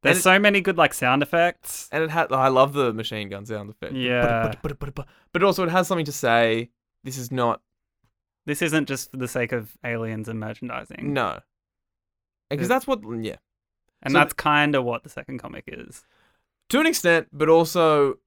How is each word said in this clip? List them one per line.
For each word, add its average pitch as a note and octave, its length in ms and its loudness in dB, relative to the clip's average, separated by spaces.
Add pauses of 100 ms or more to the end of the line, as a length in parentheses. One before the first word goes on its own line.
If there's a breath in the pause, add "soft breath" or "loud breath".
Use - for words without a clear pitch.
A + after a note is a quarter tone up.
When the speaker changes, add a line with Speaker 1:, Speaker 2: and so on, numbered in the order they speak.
Speaker 1:
There's F3 120 4
Speaker 2:
And F3+ 40 0
it F3 40 -2
Speaker 1:
so F#3 160 6
many G3+ 220 4
good, F3+ 160 -2
like, D#3+ 160 4
sound C3 300 0
effects. - 680 -2
Speaker 2:
And D#3 120 -2
it D#3+ 60 -4
ha-, E3 220 0
I C3 160 2
love C3+ 260 4
the C3 200 0
machine G#2+ 360 -8
gun G2 160 -12
sound G#2 240 -10
effect. - 240 -12
Speaker 1:
Yeah. A#2+ 540 0
Speaker 2:
But, A2 160 -8
but, D3 160 -8
but, - 160 -12
but, C#3 120 -10 (260 soft breath)
but F3 100 0
also F#3+ 200 2
it E3+ 60 0
has F3+ 180 2
something F3 180 -2
to C#3+ 60 -8
say. A#2 580 2 (340)
This C3 140 -10
is B2 140 -10
not A#2+ 300 0 (840)
Speaker 1:
This D3 160 -4
isn't D#3 260 2
just C3+ 240 -8
for C3 60 -14
the B2 100 -6
sake A#2+ 240 -4
of A2+ 320 -8
aliens A2+ 460 -8
and A2 100 -8
merchandising. A#2 760 -10
Speaker 2:
No. G2+ 260 -2 (1080)
And C#3+ 100 -4
'cause F3+ 80 -2
Speaker 1:
It - 20 -4
Speaker 2:
that's B3+ 180 0
what, B3+ 140 -2 (220)
yeah. G#2+ 120 -8 (680)
Speaker 1:
And C3 120 -6
Speaker 2:
So C#3 60 4
Speaker 1:
that's D3 140 4
kinda D3 480 2
what A#2+ 220 -6
the - 60 -20
second C3 300 -12
comic - 280 -16
is. - 380 -16 (640)
Speaker 2:
To C4 100 2
an D#4 80 2
extent, E3+ 440 2
but D3+ 180 0
also D#3+ 680 4 (120)